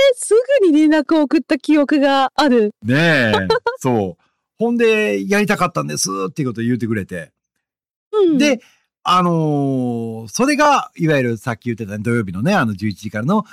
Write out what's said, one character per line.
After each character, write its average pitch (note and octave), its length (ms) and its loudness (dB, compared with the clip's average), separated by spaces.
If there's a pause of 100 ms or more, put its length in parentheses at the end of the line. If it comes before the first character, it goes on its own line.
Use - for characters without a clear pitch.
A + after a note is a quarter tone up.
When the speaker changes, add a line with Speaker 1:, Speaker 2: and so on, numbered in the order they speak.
(140)
Speaker 1:
す - 220 0 (260)
ぐ F#4+ 60 4
に D4 100 4
連 D#4 120 4
絡 D#4 280 2
を D4+ 60 2
送 C#4+ 160 0
っ - 20 -2
た D4+ 160 -2
記 D4 180 0
憶 D4 240 2
が C4+ 360 2
あ C#4+ 120 2
る。 A3+ 360 2
Speaker 2:
ね A#2 120 -2
え。 C#3+ 380 2 (300)
Speaker 1:
<laughs> B4 160 -4
Speaker 2:
そ G#2+ 400 -2
う。 - 40 -20 (360)
ほ A#3 120 0
ん A#3+ 60 -2
で、 G#3+ 500 0
「や G3+ 120 2
り G3+ 80 2
た G3+ 100 0
か F3 100 0
っ F3+ 40 -12
た D3+ 100 -6
ん C#3+ 60 -8
で D3+ 100 -8
す」 F#3+ 140 -4 (180)
っ - 40 -14
て D3+ 100 -6
い - 20 -4
う B2+ 40 -4
こ A2 40 -6
と A2+ 80 -8
を - 20 -4
言 A#2+ 120 0
う - 20 0
て A2+ 80 -6
く A2+ 80 -2
れ G2 140 -4
て。 E2+ 240 -12 (800)
Speaker 1:
う F#4+ 220 2
ん。 C#4 40 2
Speaker 2:
で、 C#4 240 2 (420)
あ F3+ 200 2
の C3 1000 -2
ー、 - 20 -16
そ A#3 180 -2
れ D4 100 2
が、 C#4+ 400 2
い E3+ 120 -2
わ D3+ 100 2
ゆ B2+ 60 2
る A#2 140 -2
さ A#2 160 -6
っ - 40 -8
き - 80 -20
言 A#2+ 80 -4
っ G#2 40 -8
て A2+ 80 -10
た G#2 120 -8
土 A2 140 -4
曜 A#2 120 0
日 F#2 80 -8
の F#2 100 -8
ね、 F3 120 0
あ D#3+ 120 2
の、 G#2+ 80 -2
十 G2 140 -6
一 F#2+ 120 -6
時 G#2+ 120 -12
か G#2+ 80 -8
ら A2+ 60 -6
の G3 280 0